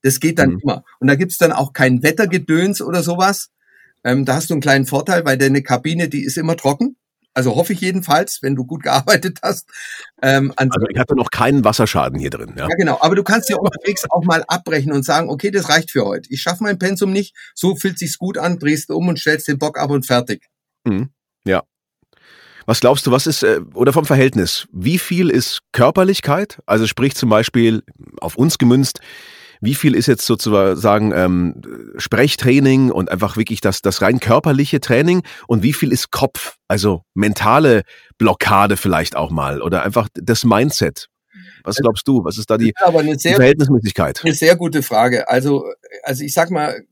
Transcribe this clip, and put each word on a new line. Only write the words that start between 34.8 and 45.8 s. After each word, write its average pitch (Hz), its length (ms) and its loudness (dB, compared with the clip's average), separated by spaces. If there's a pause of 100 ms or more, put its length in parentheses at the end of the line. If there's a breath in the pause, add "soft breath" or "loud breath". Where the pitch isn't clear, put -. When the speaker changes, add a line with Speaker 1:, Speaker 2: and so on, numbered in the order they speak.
Speaker 2:
und 110 160 2
wie 143 100 2
viel 135 180 -2
ist - 200 -2
Kopf, - 460 -4 (100)
also 95 360 0 (120)
mentale 107 680 4 (340 soft breath)
Blockade 101 600 2
vielleicht 82 380 -2
auch 78 160 -4
mal 71 300 -4
oder 85 220 -2
einfach 104 300 0
das - 300 -2
Mindset? 110 640 0 (560 loud breath)
Was 101 140 -6
Speaker 1:
Das - 60 -4
Speaker 2:
glaubst 110 240 0
du? 127 160 2
Was 95 140 -6
ist 104 120 -12
da 110 80 2
die, 113 120 2
Speaker 1:
ist - 140 -2
aber 165 160 4
eine 151 140 0
Speaker 2:
die 131 60 -4
Speaker 1:
sehr, 175 160 0
Speaker 2:
Verhältnismäßigkeit? 127 880 2
Speaker 1:
eine 160 100 0
sehr 165 220 4
gute 156 280 -2
Frage. 117 440 0
Also, 135 380 0 (380)